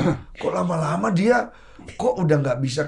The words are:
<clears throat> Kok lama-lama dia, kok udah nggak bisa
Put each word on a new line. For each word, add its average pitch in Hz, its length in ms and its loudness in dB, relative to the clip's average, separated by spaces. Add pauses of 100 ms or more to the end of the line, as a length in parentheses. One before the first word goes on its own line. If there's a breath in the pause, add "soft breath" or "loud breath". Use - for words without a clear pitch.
(180)
<clears throat> - 200 -18
Kok - 140 -2
lama-lama 175 580 -2
dia, 214 400 2 (420 soft breath)
kok 254 240 0
udah 156 240 2
nggak 131 200 -2
bisa 135 280 -2